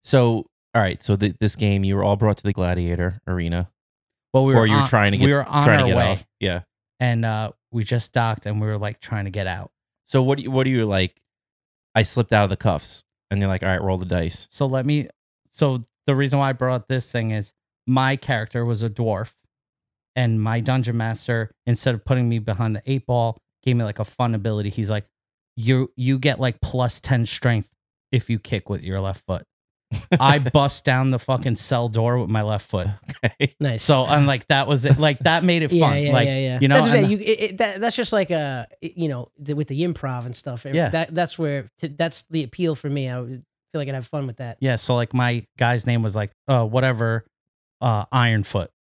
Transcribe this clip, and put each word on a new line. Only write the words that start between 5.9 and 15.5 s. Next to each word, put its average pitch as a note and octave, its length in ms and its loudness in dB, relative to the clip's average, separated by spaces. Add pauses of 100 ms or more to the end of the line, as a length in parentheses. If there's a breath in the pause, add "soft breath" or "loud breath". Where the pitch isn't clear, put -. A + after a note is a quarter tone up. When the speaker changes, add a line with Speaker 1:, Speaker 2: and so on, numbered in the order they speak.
Speaker 1:
get D#2+ 40 4
Speaker 2:
way. E2+ 140 4
Speaker 1:
off. F#2+ 140 -4 (140)
Yeah. F2 220 -2 (400)
Speaker 2:
And, A#2+ 240 0
uh, A2 280 -4 (200)
we A2+ 120 -2
just A#2+ 280 -4
docked A2+ 320 0
and G#2 160 -4
we G#2+ 60 -2
were, G#2+ 100 -2
like, G#2 240 -6
trying G#2 240 -6
to G2 60 -6
get F#2+ 160 -4
out. F#2 240 -8 (360)
Speaker 1:
So C3 160 2
what C#3 140 2
do C#3 80 -10
you, B2+ 60 -6
what C3 140 2
do C3 60 0
you, A#2+ 140 2
like, F#2+ 340 0 (760)
"I A2 80 4
slipped A2+ 320 0
out G#2 100 6
of F#2+ 60 -2
the G2 80 -2
cuffs." - 460 -4 (260)
And G2+ 100 0
you're G2 80 0
like, F#2+ 140 -2
"All F#2 80 0
right, F#2 100 0
roll F#2+ 180 0
the F#2 80 -6
dice." E2+ 440 -4
Speaker 2:
So - 160 -4
let C3 200 -2
me, D3 220 0 (420)